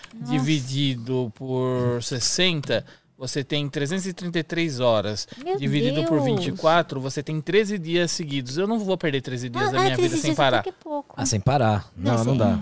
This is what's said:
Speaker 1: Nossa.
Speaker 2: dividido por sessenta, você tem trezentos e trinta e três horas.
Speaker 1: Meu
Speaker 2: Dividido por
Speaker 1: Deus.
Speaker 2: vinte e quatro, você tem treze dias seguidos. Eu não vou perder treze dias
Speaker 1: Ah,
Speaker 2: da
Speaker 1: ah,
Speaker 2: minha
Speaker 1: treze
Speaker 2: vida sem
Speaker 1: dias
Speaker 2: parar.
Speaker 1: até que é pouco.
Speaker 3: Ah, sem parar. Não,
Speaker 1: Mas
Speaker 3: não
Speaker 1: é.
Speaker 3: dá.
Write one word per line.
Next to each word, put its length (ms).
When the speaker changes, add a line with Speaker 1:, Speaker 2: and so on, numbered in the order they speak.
Speaker 1:
Nossa. 140
Speaker 2:
dividido 1040
por 680
sessenta, 840
você 260
tem 240
trezentos 400
e 60
trinta 260
e 40
três 360
horas. 480
Speaker 1:
Meu 140
Speaker 2:
Dividido 480
por 160
Speaker 1:
Deus. 20
Speaker 2:
vinte 240
e 60
quatro, 480
você 200
tem 200
treze 360
dias 340
seguidos. 460
Eu 80
não 140
vou 180
perder 240
treze 280
dias 180
Speaker 1:
Ah, 40
Speaker 2:
da 60
Speaker 1:
ah, 60
Speaker 2:
minha 120
Speaker 1:
treze 160
Speaker 2:
vida 100
sem 80
Speaker 1:
dias 80
Speaker 2:
parar. 220
Speaker 1:
até 120
que 60
é 40
pouco. 360
Speaker 3:
Ah, 80
sem 120
parar. 600
Não, 160
Speaker 1:
Mas 120
Speaker 3:
não 100
Speaker 1:
é. 20
Speaker 3:
dá. 80